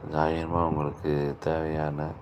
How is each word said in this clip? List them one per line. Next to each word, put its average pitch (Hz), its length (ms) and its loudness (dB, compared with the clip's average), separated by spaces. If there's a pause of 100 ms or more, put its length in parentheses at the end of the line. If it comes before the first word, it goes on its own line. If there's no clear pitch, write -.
(140)
ஜாகிர்மா, 80 560 2
உங்களுக்கு 76 440 0 (320)
தேவையான 78 600 0 (140)